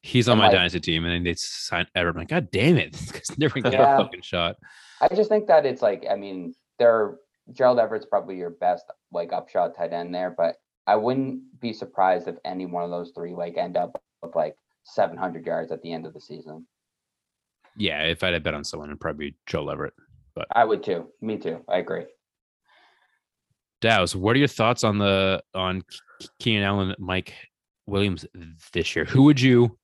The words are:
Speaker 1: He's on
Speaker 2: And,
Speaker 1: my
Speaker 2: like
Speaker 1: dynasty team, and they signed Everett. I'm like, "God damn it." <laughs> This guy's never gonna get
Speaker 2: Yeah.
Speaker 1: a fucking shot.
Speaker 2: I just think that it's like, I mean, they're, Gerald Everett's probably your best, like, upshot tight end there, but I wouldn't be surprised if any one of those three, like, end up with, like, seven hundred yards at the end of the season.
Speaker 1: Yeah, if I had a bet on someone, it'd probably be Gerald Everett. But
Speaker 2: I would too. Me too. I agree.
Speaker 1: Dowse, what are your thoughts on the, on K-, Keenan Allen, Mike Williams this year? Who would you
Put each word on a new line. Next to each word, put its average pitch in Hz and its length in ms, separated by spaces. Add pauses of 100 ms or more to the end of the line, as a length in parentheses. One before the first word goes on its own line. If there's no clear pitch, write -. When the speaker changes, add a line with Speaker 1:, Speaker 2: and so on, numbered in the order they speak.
Speaker 1:
He's 120 260
on 120 60
Speaker 2:
And, 107 60
Speaker 1:
my 101 80
Speaker 2:
like 101 100
Speaker 1:
dynasty 87 240
team, 82 240
and 87 200
they 85 100
signed - 600
Everett. 87 200
I'm 87 40
like, 87 80
"God 156 240
damn 139 260
it." 80 140
<laughs> - 80
This - 140
guy's - 240
never 143 240
gonna 120 100
get - 80
Speaker 2:
Yeah. 139 160
Speaker 1:
a - 80
fucking 92 200
shot. 87 340 (420)
Speaker 2:
I - 160
just 208 140
think 214 180
that 156 180
it's 127 160
like, 101 300
I 101 40
mean, 95 380 (260)
they're, 113 360 (380)
Gerald 123 260
Everett's 110 260
probably 95 300
your 87 140
best, 87 340 (300)
like, 87 180
upshot 90 460
tight 85 160
end 87 200
there, 90 240
but 82 200 (280)
I - 120
wouldn't 131 640
be 117 100
surprised 92 560
if 85 160
any 92 220
one 87 180
of 87 80
those 87 240
three, 87 180
like, 87 240
end 90 200
up - 240 (200)
with, - 140
like, 78 200 (280)
seven 85 340
hundred 85 280
yards 82 260
at 80 100
the 85 120
end 80 120
of 78 80
the - 80
season. 78 460 (1080)
Speaker 1:
Yeah, 78 260
if 82 200
I 92 40
had 87 80
a 82 60
bet 80 120
on 73 120
someone, 76 240
it'd 73 120
probably 76 300
be - 60 (100)
Gerald 73 240
Everett. 73 220 (420)
But 82 160
Speaker 2:
I 117 140
would 107 180
too. 87 240 (140)
Me 110 160
too. 82 320
I 92 80
agree. 85 280 (1800)
Speaker 1:
Dowse, 104 340
what 101 200
are 139 40
your 143 80
thoughts 117 360
on 107 140
the, 98 460 (100)
on 92 280
K-, - 460 (120)
Keenan 107 240
Allen, 98 360
Mike 92 340 (520)
Williams 98 400 (460)
this - 240
year? 78 100
Who 131 180
would 143 180
you 120 420